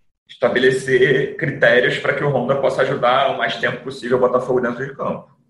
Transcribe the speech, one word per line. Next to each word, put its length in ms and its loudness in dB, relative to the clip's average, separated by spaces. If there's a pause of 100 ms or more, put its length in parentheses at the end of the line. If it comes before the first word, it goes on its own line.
(280)
estabelecer 1080 2
critérios 640 2
pra 160 -2
que 80 -4
o 80 0
Honda 300 0
possa 220 0
ajudar 520 0
o 40 -6
mais 180 -2
tempo 260 -4
possível 360 -2
o 20 -2
Botafogo 400 2
dentro 260 -4
de 80 -14
campo. 400 -8 (160)